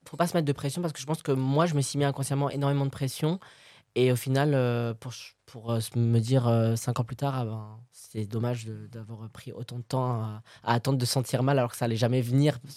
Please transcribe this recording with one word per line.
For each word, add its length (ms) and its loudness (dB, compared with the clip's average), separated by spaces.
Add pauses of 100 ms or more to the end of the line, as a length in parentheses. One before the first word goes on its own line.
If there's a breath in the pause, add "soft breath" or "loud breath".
faut 120 -16
pas 80 2
se 100 -2
mettre 100 2
de 60 4
pression 300 -4
parce 100 -2
que 80 -12
je 60 -12
pense 160 -4
que 100 -2
moi, 340 4
je 80 0
me 60 2
suis 180 -2
mis 60 2
inconsciemment 460 0
énormément 340 0
de 60 0
pression 480 -2 (560 loud breath)
et 180 4
au 40 2
final, 380 2
euh, 380 0
pour 220 -12
ch-, 220 -18 (100)
pour, 240 -8
euh, 100 2
se, 180 -6
me 220 4
dire, 280 4
euh, 280 4
cinq 240 -4
ans 40 0
plus 120 -10
tard, « 200 -2
Ah 100 -2
ben, 320 -10 (140)
c'est 340 -8
dommage 400 -2
de, 260 -12
d'avoir 380 -12
pris 220 -16
autant 260 -12
de 40 -8
temps 280 -2 (100)
à, 220 -6 (220 loud breath)
à 100 2
attendre 240 2
de 80 0
se 60 0
sentir 300 0
mal 160 4
alors 120 2
que 60 -12
ça 100 -2
allait 100 0
jamais 240 2
venir, 380 2 (180)